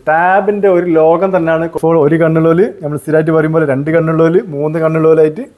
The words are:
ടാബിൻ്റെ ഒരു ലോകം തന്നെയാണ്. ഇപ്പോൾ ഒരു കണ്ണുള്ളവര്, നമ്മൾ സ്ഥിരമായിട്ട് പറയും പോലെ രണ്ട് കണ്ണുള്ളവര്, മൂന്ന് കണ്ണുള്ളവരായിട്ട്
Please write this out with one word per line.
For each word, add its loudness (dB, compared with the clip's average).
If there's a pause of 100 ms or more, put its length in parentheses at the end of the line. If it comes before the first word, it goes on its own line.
ടാബിൻ്റെ 0
ഒരു -2 (120)
ലോകം 2
തന്നെയാണ്. -2
ഇപ്പോൾ 0
ഒരു 2
കണ്ണുള്ളവര്, 2 (180)
നമ്മൾ -8
സ്ഥിരമായിട്ട് 0
പറയും 0
പോലെ 0
രണ്ട് -4
കണ്ണുള്ളവര്, 2 (140)
മൂന്ന് -4
കണ്ണുള്ളവരായിട്ട് 0 (120)